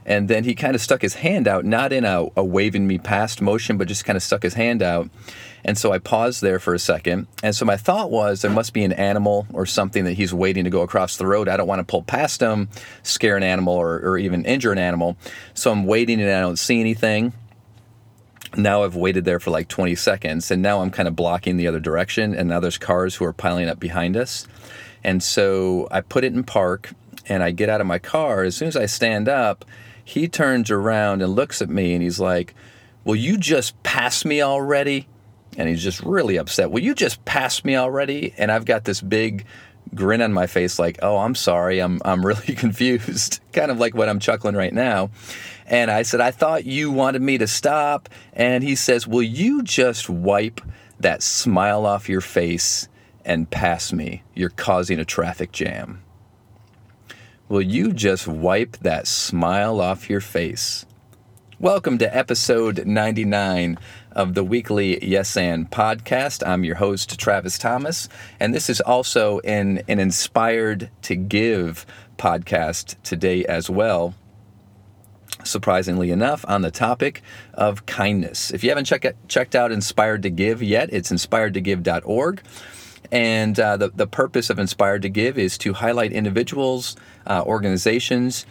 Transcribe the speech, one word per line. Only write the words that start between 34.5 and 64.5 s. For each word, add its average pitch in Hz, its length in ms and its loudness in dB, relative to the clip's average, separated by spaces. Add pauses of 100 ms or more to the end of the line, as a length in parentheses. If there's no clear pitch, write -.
And 82 100 -2
he's 82 140 0
just 92 200 -4
really 135 360 2
upset. 82 320 0
"Will 120 140 -2
you 262 100 2
just 143 320 -2
pass 131 400 0
me 135 100 2
already?" 139 600 -2
And 104 140 2
I've 113 140 2
got 113 180 2
this 101 180 -4
big 104 440 -2 (500)
grin 104 260 2
on 113 100 2
my 90 140 2
face, - 320 0
like, 87 240 0
"Oh, 101 160 2
I'm 110 160 0
sorry, 92 460 2
I'm, 90 260 0
I'm 92 180 2
really 107 320 0
<laughs> - 0 -
confused." 117 840 0 (120)
Kind 151 200 2
of 117 80 -2
like 117 160 0
what 110 140 2
I'm 101 100 0
chuckling 107 360 0
right 95 180 0
now. 107 360 0 (560)
And 120 240 2
I 107 120 2
said, 120 180 0
"I 120 120 4
thought 160 340 0
you 147 260 -2
wanted 131 300 2
me 135 160 2
to 110 100 0
stop." 147 600 0 (240)
And 123 300 2
he 139 120 0
says, 123 320 2
"Will 117 160 2
you 196 400 0
just 127 460 0
wipe 101 500 0 (400)
that 85 240 2
smile 104 600 2
off 101 240 0
your 95 120 0
face - 680 -2 (340)
and 80 260 -2
pass 87 440 -2
me? 78 300 -6 (100)
You're 90 160 -2
causing 90 500 0
a 78 60 -4
traffic 90 480 -4
jam. - 480 -8 (1500)
Will 101 140 2
you 127 320 2
just 101 340 0
wipe 90 500 0
that 82 300 -2
smile 98 720 0
off 92 300 -2
your 101 120 -2
face?" - 640 -4 (720)
Welcome 180 400 2
to 110 160 2
episode 117 720 2
ninety-nine 101 920 0 (320)
of 92 220 0
the 98 100 0
weekly 101 600 0